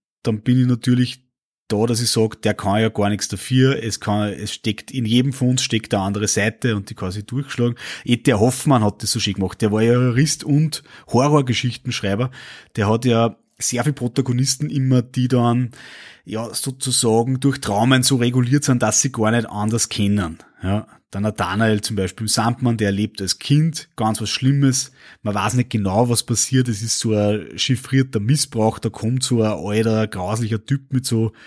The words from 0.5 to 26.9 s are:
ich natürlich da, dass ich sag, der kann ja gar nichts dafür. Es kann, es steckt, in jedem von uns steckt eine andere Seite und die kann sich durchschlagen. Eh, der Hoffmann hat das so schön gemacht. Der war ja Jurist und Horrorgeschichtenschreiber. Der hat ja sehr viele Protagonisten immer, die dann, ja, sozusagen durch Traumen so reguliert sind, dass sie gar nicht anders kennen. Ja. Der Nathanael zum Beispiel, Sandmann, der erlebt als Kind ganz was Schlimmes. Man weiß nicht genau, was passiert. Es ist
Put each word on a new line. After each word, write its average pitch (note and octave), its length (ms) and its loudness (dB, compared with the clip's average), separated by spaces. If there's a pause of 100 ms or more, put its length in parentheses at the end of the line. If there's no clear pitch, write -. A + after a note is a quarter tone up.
ich B2 80 4
natürlich B2 560 0 (440)
da, A2 180 2
dass A#2 160 0
ich A#2 80 -2
sag, A2 320 0
der G#2 140 0
kann G#2 260 0
ja A2 80 4
gar G2+ 200 0
nichts G2+ 180 -4
dafür. B2+ 560 0
Es A2+ 160 -6
kann, G#2 340 -2
es G#2 180 -10
steckt, - 380 -6
in B2+ 160 -4
jedem B2 280 2
von B2+ 160 0
uns B2+ 120 0
steckt - 320 -2
eine G2+ 80 2
andere G2+ 260 -2
Seite A2 480 0
und G2+ 140 -6
die A2+ 60 -14
kann F#2 160 -6
sich G2+ 160 -10
durchschlagen. A#2+ 480 -4 (300)
Eh, A#2+ 120 2
der A#2 220 2
Hoffmann B2+ 440 2
hat G#2 200 0
das - 80 -2
so A2+ 80 -4
schön G2+ 160 -2
gemacht. F#2+ 260 -4
Der G#2+ 100 2
war G#2+ 120 2
ja A#2 100 6
Jurist B2+ 500 0
und D3 380 0 (260)
Horrorgeschichtenschreiber. B2 1200 0 (440)
Der G#2 140 2
hat A#2 160 2
ja A#2 320 2 (220)
sehr - 240 -2
viele D3+ 100 0
Protagonisten B2+ 760 -2
immer, C3 320 2
die B2 260 -2
dann, A#2+ 440 2 (540)
ja, A2 280 -8
sozusagen B2+ 840 0
durch C3+ 220 2
Traumen A#2+ 420 2
so C3+ 120 2
reguliert B2 480 2
sind, B2 180 2
dass G#2+ 200 2
sie C3 100 -2
gar A2 200 0
nicht A#2 180 0
anders G#2+ 400 -2
kennen. G2+ 500 0 (240)
Ja. G2+ 240 -2 (240)
Der G2 100 -6
Nathanael G#2 600 0
zum A2 140 -6
Beispiel, G2 320 -4
Sandmann, A#2 500 0
der G#2+ 120 0
erlebt G#2 300 -2
als F#2+ 200 -4
Kind D3+ 560 0
ganz A2 260 -2
was G#2 80 -4
Schlimmes. C3+ 640 0 (320)
Man G#2 100 -4
weiß G#2 220 -2
nicht B2 160 0
genau, G#2 360 2
was A#2+ 160 0
passiert. B2+ 460 0
Es G#2 140 -4
ist - 160 -4